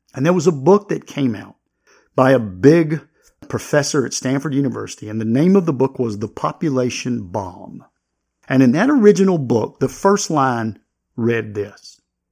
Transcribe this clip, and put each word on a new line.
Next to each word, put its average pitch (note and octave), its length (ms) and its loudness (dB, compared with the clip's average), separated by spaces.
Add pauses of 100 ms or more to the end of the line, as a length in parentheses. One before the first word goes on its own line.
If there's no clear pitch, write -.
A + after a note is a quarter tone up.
(140)
And C3 120 -2
there F3 80 4
was E3+ 140 0
a F#3 40 2
book E3+ 380 2
that D#3 180 -8
came C3 280 -4
out - 200 -18 (600)
by C3 160 4
a C3 80 4
big C#3+ 600 4 (480)
professor C#3+ 580 -2
at A#2 80 -10
Stanford C#3 400 -4
University, A2 540 -6
and A2 140 -6
the A2 40 -4
name D3 300 2
of F#3 100 4
the D#3+ 60 -2
book C3 280 -2
was A2 200 -4
The A2 80 -6
Population B2+ 1000 -4
Bomb. F#2 580 -12 (640)
And C3 120 4
in B2 120 4
that G#3 160 2
original G3 480 4
book, A#2+ 420 -2
the C3+ 80 -2
first - 420 0
line B2 480 -2 (380)
read A2+ 380 -2
this, - 480 -12 (300)